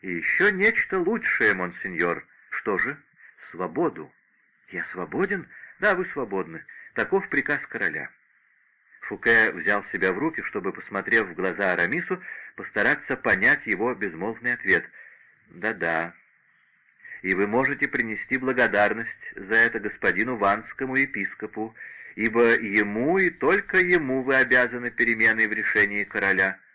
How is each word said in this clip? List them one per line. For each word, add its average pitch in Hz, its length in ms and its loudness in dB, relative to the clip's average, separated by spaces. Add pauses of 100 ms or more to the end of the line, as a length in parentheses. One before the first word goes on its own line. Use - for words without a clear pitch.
«И 95 120 -6
еще 180 380 2
нечто 190 480 0
лучшее, 165 540 0
монсеньор». 87 720 -4 (240)
«Что - 280 -2
же?» 120 180 -2 (560)
«Свободу». 87 600 -4 (560)
«Я 90 240 -8
свободен?» 175 540 -4 (320)
«Да, 196 160 4
вы 180 180 -2
свободны. 95 500 -4 (300)
Таков 113 340 0
приказ 143 400 -2
короля». 78 420 -4 (920)
Фуке 113 500 4
взял 98 400 0
себя 92 220 2
в 92 60 -2
руки, 160 240 -2
чтобы, 95 280 -4
посмотрев 104 560 0
в 87 60 -12
глаза 92 400 0
Арамису, 139 500 0 (320)
постараться 127 600 0
понять 117 480 2
его 110 280 0
безмолвный 104 600 -4
ответ. 95 320 0 (640)
«Да-да. 85 640 -2 (1080)
И 95 120 0
вы 98 140 2
можете 135 420 0
принести 120 480 -4
благодарность 113 1000 0
за 98 200 -2
это 113 260 4
господину 104 560 0
ванскому 107 580 0
епископу, 110 800 -4 (400)
ибо 113 440 4
ему 107 580 0
и 185 140 2
только 185 480 0
ему 160 420 2
вы 135 140 2
обязаны 123 560 2
переменой 113 560 2
в 104 60 -2
решении 104 500 0
короля». 95 560 0 (160)